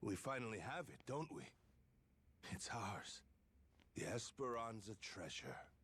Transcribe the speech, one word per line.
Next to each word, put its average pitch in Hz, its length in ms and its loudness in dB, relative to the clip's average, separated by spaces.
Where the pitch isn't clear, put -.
We 104 140 4
finally 120 440 0
have 135 300 0
it, - 160 -10
don't 143 280 2
we? 135 100 -4
It's - 220 -2
ours. - 480 0
The - 120 2
Esperanza 117 920 2
treasure. - 560 -4